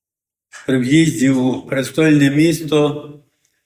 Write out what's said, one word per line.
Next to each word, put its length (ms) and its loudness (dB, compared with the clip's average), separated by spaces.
при 140 0
в'їзді 500 2
у 320 -2
престольне 720 0
місто 880 -2